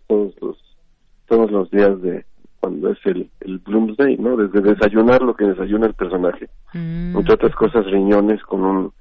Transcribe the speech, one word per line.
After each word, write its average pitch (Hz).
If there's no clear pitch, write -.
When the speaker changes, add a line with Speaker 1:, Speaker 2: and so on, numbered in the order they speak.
Speaker 1:
todos 104
los, -
todos 113
los 98
días 101
de 90
cuando -
es -
el, 92
el 95
Bloomsday, 110
¿no? 117
Desde 101
desayunar 110
lo 120
que 104
desayuna 101
el 107
personaje. 90
Speaker 2:
Mm. 170
Speaker 1:
Entre 104
otras -
cosas, 110
riñones 101
con 95
un 95